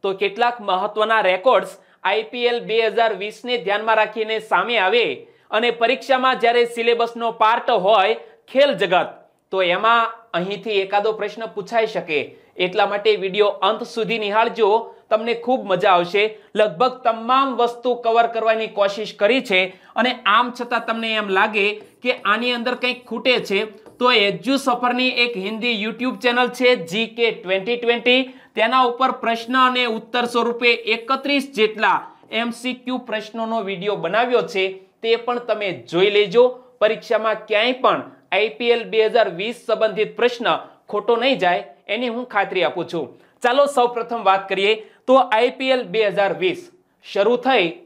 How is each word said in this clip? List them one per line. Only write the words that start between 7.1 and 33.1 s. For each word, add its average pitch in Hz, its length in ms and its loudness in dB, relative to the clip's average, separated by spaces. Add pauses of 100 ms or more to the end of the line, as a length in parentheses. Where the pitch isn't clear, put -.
પાર્ટ 233 260 2 (160)
હોય 214 320 4 (300)
ખેલ 269 340 2
જગત, 175 240 2 (480)
તો 190 80 0 (140)
એમાં 226 340 2 (240)
અહીંથી 196 480 -2
એકાદો 202 320 0
પ્રશ્ન 214 400 -8
પૂછાઈ 220 400 -2
શકે, 156 260 -4 (380)
એટલા 196 340 0
માટે 208 300 2
વીડિયો 196 320 0 (160)
અંત 220 120 -2 (120)
સુધી 214 320 -4
નિહાળજો. 214 480 2 (360)
તમને 226 240 0 (120)
ખૂબ 240 240 0
મજા 190 240 4
આવશે. 175 280 2 (380)
લગભગ 214 420 2
તમામ 240 560 0
વસ્તુ 240 320 0 (140)
કવર 226 320 4
કરવાની 220 420 0
કોશિશ 202 400 -2
કરી 233 320 2
છે 185 100 2 (360)
અને 247 160 2 (240)
આમ 247 120 4 (100)
છતાં 240 280 -4
તમને 226 240 -4 (100)
એમ 208 160 -4
લાગે 208 300 2 (380)
કે 247 100 0
આની 240 420 -2
અંદર 240 180 -4 (100)
કંઈક 247 260 -4
ખૂટે 247 240 0 (160)
છે, 202 100 0 (400)
તો 247 80 2 (200)
એજ્યુ 220 300 -2
સફરની 247 540 0 (120)
એક 240 200 -2
હિન્દી 220 400 -4
YouTube 226 400 -4
ચેનલ 247 340 2
છે 254 120 4 (220)
જી 220 260 -2
કે 233 140 2
ટ્વેન્ટી 190 500 -4
ટ્વેન્ટી, 240 420 2 (320)
તેના 247 320 2
ઉપર 240 240 0 (100)
પ્રશ્ન 233 380 -2
અને 247 240 2 (140)
ઉત્તર 240 360 -4
સ્વરૂપે 240 380 2 (240)
એકત્રીસ 269 500 -2 (120)
જેટલા 214 420 2 (320)
એમ 233 200 -2
સી 247 320 -6
ક્યુ 254 140 -4 (120)
પ્રશ્નોનો 220 580 -6